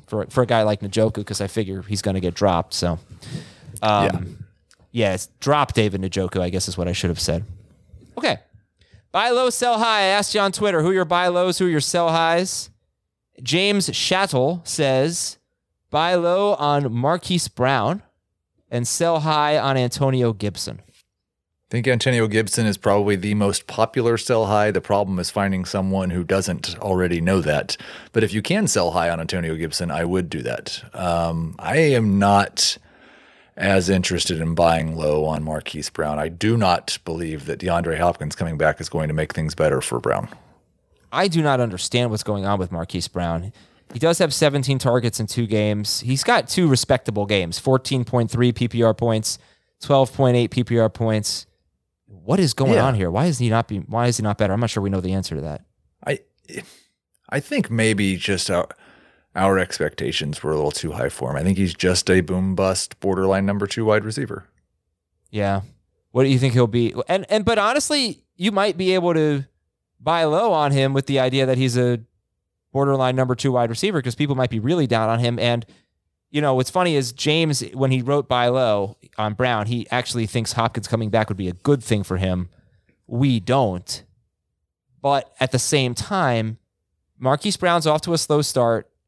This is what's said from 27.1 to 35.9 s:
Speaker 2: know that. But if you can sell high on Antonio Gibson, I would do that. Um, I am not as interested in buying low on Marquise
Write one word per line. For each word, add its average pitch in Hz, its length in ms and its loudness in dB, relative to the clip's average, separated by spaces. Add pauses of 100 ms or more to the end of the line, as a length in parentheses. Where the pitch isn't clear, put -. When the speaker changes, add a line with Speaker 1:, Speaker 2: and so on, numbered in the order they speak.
Speaker 2:
know 92 200 2
that. 73 360 -2 (360)
But 110 100 2
if 92 100 -2
you 107 80 -2
can 196 280 -2
sell 87 240 0
high 85 180 0
on 85 80 -2
Antonio 82 380 -4
Gibson, 82 340 -6
I 78 140 -2
would 87 260 -2
do 78 120 -6
that. - 380 -8 (140)
Um, 85 640 -2
I 110 200 -2
am 113 420 4
not 101 580 2 (760)
as 95 340 2
interested 90 500 0
in 82 140 -2
buying 82 420 2
low 76 280 0
on 78 180 -2
Marquise 76 480 -8